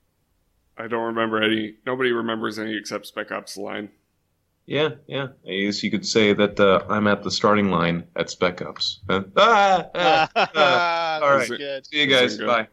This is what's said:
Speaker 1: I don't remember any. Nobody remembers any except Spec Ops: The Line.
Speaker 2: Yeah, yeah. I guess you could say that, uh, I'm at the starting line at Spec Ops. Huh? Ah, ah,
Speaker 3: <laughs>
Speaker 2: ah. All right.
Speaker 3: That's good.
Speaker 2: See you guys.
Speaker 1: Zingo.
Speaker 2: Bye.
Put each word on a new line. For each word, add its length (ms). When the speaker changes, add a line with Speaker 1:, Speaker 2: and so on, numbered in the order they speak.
Speaker 1:
I 120
don't 160
remember 360
any. 360
Nobody 240
remembers 480
any 180
except 300
Spec 240
Ops: 240
The 60
Line. 280
Speaker 2:
Yeah, 220
yeah. 220
I 140
guess 240
you 80
could 120
say 280
that, 260
uh, 300
I'm 180
at 160
the 80
starting 400
line 320
at 120
Spec 320
Ops. 380
Huh? 140
Ah, 580
ah, 380
Speaker 3:
<laughs> 20
Speaker 2:
ah. 840
All 100
right. 180
Speaker 3:
That's 20
good. 360
Speaker 2:
See 140
you 80
guys. 280
Speaker 1:
Zingo. 120
Speaker 2:
Bye. 240